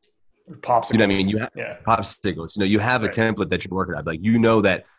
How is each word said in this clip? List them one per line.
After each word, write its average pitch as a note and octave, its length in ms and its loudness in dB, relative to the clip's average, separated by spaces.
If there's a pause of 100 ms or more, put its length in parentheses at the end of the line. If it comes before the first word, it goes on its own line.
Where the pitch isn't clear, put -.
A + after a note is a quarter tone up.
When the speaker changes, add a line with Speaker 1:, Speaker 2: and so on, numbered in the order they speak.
(500)
Speaker 1:
Or D#3+ 60 -18
popsicles. A#2 380 -2
Speaker 2:
You A2 60 4
know G#2+ 80 4
what G2 80 2
I - 20 0
mean? F#2+ 120 2
You G#2+ 100 0
ha-, A2 160 -8
Speaker 1:
Yeah. A#2 300 -12
Speaker 2:
popsicles. F#2+ 720 -4
You G#2 60 -2
know, G2 40 2
you G#2 140 4
have A#2+ 240 0
a - 40 -2
Speaker 1:
Right. - 80 -4
Speaker 2:
template G#2 340 0
that F2 160 -2
you're F#2 100 -8
working F2 200 -4
off. D2 100 -8
Like, D#2+ 180 -6
you A2+ 160 4
know A2+ 220 6
that F#2+ 240 2 (140)